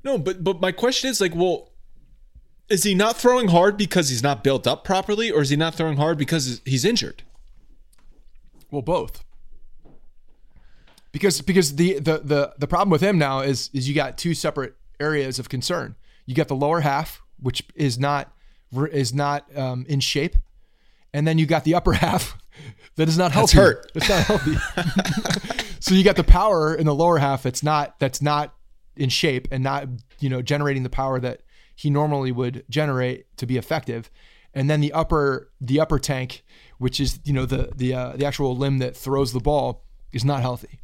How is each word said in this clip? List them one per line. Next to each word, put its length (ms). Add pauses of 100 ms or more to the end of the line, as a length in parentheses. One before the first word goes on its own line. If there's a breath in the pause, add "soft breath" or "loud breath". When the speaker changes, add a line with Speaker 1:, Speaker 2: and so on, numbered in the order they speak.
Speaker 1:
No, 140
but, 260
but 160
my 120
question 380
is, 120
like, 140
well, 360 (960)
is 140
he 140
not 200
throwing 340
hard 280
because 320
he's 140
not 200
built 220
up 180
properly, 460
or 140
is 80
he 40
not 200
throwing 220
hard 200
because 480
he's 180
injured? 380 (1500)
Speaker 2:
Well, 100
both. 420 (1900 soft breath)
Because, 300
because 340
the, 240
the, 240
the, 340
the 100
problem 220
with 120
him 180
now 220
is, 300
is 160
you 60
got 240
two 160
separate 420 (240)
areas 380
of 100
concern. 480 (300)
You 80
got 140
the 80
lower 240
half, 420 (180)
which 240 (120)
is 240
not, 340 (580)
is 220
not, 420
um, 320
in 120
shape, 380 (760)
and 140
then 100
you 80
got 200
the 100
upper 180
<laughs> 120
half 300 (600 loud breath)
that 120
is 100
not 140
Speaker 1:
That's 220
Speaker 2:
healthy. 40
Speaker 1:
hurt. 360
Speaker 2:
It's 160
not 140
healthy. 1400
<laughs> 0 (160)
So 160
you 80
got 140
the 60
power 520
in 100
the 80
lower 260
half 240
that's 200
not, 360
that's 220
not 320 (440)
in 100
shape 440
and 120
not, 240 (320)
you 80
know, 140
generating 420
the 60
power 300
that 240 (320 soft breath)
he 140
normally 420
would 360
generate 720
to 80
be 100
effective. 540 (440 soft breath)
And 160
then 120
the 100
upper, 600 (100)
the 180
upper 180
tank, 460 (340 soft breath)
which 220
is, 240
you 80
know, 140
the, 280
the, 200
uh, 240
the 80
actual 320
limb 220
that 180
throws 340
the 80
ball, 460 (260)
is 140
not 160
healthy. 420